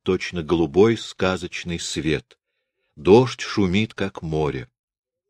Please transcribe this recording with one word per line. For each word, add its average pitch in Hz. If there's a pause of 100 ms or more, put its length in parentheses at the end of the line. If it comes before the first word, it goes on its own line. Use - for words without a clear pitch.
точно 90
голубой 85
сказочный 90
свет. 73 (580)
Дождь 113
шумит, 101
как -
море. 76 (600)